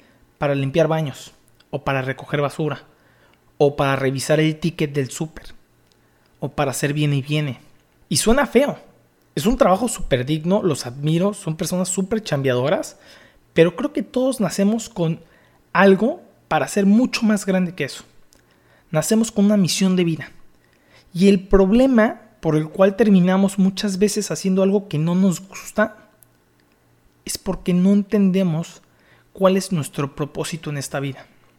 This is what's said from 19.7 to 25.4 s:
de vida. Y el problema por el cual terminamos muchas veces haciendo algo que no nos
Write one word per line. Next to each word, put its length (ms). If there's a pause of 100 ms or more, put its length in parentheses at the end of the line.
de 80
vida. 300 (840)
Y 140
el 180
problema 760 (180)
por 160
el 140
cual 260
terminamos 600
muchas 440
veces 320
haciendo 320
algo 240
que 100
no 160
nos 320